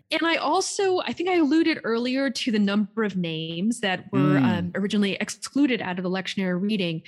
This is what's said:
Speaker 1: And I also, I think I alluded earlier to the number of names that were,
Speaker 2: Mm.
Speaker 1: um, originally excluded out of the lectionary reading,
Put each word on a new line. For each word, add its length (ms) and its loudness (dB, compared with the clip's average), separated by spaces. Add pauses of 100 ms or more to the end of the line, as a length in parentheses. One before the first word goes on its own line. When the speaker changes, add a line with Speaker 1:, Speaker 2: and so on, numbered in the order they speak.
(120)
Speaker 1:
And 120 -2
I 120 0
also, 640 0
I 140 -6
think 160 -2
I 80 2
alluded 460 4
earlier 460 0
to 220 -2
the 80 2
number 440 2
of 140 -2
names 600 -2
that 340 -2
were, 60 2 (200)
Speaker 2:
Mm. 40 4 (160)
Speaker 1:
um, 160 -4
originally 440 0
excluded 600 -2
out 160 -4
of 60 -6
the 80 -2
lectionary 500 -2
reading, 460 -2